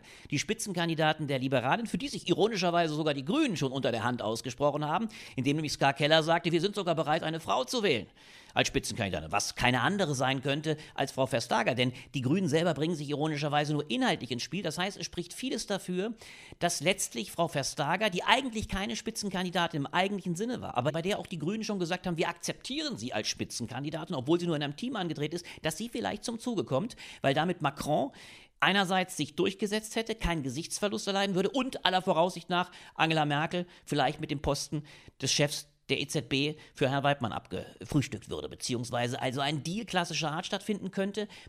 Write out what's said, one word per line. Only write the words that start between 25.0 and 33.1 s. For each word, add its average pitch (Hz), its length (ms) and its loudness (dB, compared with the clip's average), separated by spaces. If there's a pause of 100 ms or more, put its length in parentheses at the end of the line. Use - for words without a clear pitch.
ist, 170 80 -8 (180)
dass 156 140 0
sie 226 120 -6
vielleicht - 340 -4
zum 233 140 -6
Zuge 220 260 -2
kommt, 135 320 0 (260)
weil 139 120 4
damit 165 300 2
Macron 151 480 0 (480)
einerseits 185 580 4
sich - 180 -4
durchgesetzt 196 600 0
hätte, 226 180 -2
keinen 170 300 0
Gesichtsverlust 170 640 -2
erleiden 196 280 2
würde 185 140 4
und 262 340 0
aller 185 200 4
Voraussicht 175 460 2
nach 175 200 2 (240)
Angela 160 320 4